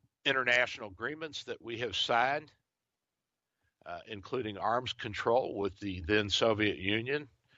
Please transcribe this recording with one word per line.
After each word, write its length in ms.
international 640
agreements 560
that 180
we 160
have 180
signed, 540
uh, 120
including 500
arms 340
control 640
with 240
the 260
then 240
Soviet 480
Union, 500